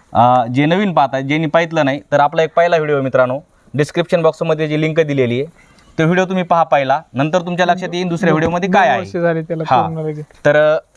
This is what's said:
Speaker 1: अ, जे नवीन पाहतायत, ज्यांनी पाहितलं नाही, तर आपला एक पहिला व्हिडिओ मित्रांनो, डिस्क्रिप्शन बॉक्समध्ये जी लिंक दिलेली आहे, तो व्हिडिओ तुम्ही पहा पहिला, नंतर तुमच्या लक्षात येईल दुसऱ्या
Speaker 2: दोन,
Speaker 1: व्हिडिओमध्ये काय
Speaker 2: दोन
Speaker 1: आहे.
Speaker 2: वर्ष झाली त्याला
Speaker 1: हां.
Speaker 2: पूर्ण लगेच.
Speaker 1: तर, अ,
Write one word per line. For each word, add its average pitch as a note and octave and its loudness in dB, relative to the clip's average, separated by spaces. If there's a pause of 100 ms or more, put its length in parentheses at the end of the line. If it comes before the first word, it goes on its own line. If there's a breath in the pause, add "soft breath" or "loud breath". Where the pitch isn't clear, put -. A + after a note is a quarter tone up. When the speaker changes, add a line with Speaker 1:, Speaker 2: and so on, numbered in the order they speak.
(140 loud breath)
Speaker 1:
अ, B2 4
जे B2 0
नवीन F#3 0
पाहतायत, C3+ 0
ज्यांनी D3+ -2
पाहितलं D#3+ 0
नाही, C#3 -2 (100)
तर C#3+ 2
आपला D#3 2
एक D#3 -4
पहिला F3 2
व्हिडिओ D3 0
मित्रांनो, C3 0 (340 soft breath)
डिस्क्रिप्शन D#3+ -2
बॉक्समध्ये D#3+ -2
जी D3+ -2
लिंक D#3 -2
दिलेली C3+ 0
आहे, C#3+ -6 (540 soft breath)
तो D#3+ 2
व्हिडिओ F3+ 2
तुम्ही F#3 -2
पहा E3+ 2
पहिला, C#3+ 0 (120)
नंतर D#3 0
तुमच्या F3 -2
लक्षात F3+ -2
येईल F3+ -4
दुसऱ्या E3+ -2
Speaker 2:
दोन, D#3 2
Speaker 1:
व्हिडिओमध्ये E3 -2
काय F#3+ 4
Speaker 2:
दोन D#3+ 4
Speaker 1:
आहे. A#2+ 0
Speaker 2:
वर्ष G2+ -8
झाली E3+ -2
त्याला D#3+ -6
Speaker 1:
हां. A#2+ 2
Speaker 2:
पूर्ण D#3+ -8
लगेच. D3+ -10 (200)
Speaker 1:
तर, D3+ 4
अ, - 0 (200)